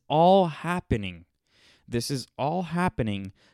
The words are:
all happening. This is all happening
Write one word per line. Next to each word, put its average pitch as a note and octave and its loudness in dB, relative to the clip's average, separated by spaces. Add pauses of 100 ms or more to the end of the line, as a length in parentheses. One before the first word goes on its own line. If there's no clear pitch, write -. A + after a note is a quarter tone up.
all F3 6
happening. A#2 -6 (640)
This A#2 -4
is C3 -6 (120)
all E3 -4
happening B2 -4 (220)